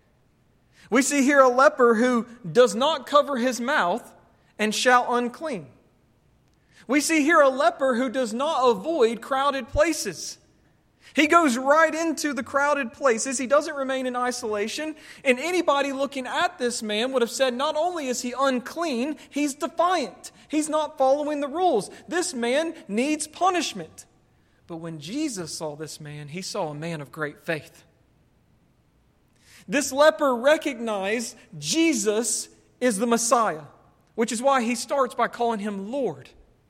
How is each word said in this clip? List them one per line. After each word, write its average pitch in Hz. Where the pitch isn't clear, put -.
We 254
see 285
here 277
a 262
leper 247
who 240
does 226
not 269
cover 285
his 240
mouth 233
and 214
shout, 247
"Unclean." 240
We 277
see 311
here 311
a 269
leper 269
who 254
does 233
not 262
avoid 233
crowded 269
places. 294
He 294
goes 311
right 294
into 311
the 247
crowded 277
places. 262
He 269
doesn't 294
remain 262
in 247
isolation. 247
And 247
anybody 294
looking 269
at 294
this 240
man 220
would 262
have 226
said, 262
"Not 285
only 320
is 247
he 240
unclean, 269
he's 285
defiant. 320
He's 302
not 302
following 285
the 285
rules. 294
This 320
man 269
needs 277
punishment." 339
But 170
when 165
Jesus 196
saw 151
this 151
man, 147
he 170
saw 185
a 147
man 160
of 131
great 151
faith. -
This 277
leper 294
recognized 233
Jesus 220
is 247
the 233
Messiah, 226
which 226
is 233
why 269
he 233
starts 262
by 233
calling 233
him 202
Lord, 196